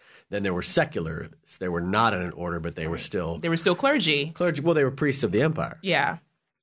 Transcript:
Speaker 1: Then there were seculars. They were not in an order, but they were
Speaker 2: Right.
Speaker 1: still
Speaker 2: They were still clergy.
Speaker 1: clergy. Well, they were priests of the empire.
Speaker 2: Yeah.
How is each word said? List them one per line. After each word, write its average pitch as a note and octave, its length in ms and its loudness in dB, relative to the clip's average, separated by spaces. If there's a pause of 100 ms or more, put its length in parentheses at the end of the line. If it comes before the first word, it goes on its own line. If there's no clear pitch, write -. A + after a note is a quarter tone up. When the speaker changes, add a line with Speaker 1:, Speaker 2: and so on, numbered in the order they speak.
(300)
Speaker 1:
Then G2+ 140 -2
there F#2 100 0
were F2 80 -2
seculars. F2 680 -2 (280)
They F#2 100 -4
were E2+ 120 0
not G#2 340 4
in F2+ 80 -2
an F2 80 -4
order, E2+ 300 -4
but D#2+ 160 -6
they D#2+ 100 -4
were E2 80 -2
Speaker 2:
Right. D#2+ 80 -6
Speaker 1:
still E2+ 380 -2
Speaker 2:
They E3+ 80 -2
were E3 80 2
still E3+ 180 2
clergy. E3 560 2
Speaker 1:
clergy. D#3+ 320 0
Well, E3 140 2
they C#3+ 80 4
were B2+ 80 2
priests C3+ 320 0
of F#2 80 0
the G#2+ 100 4
empire. D#3 400 -2
Speaker 2:
Yeah. E3 360 0 (440)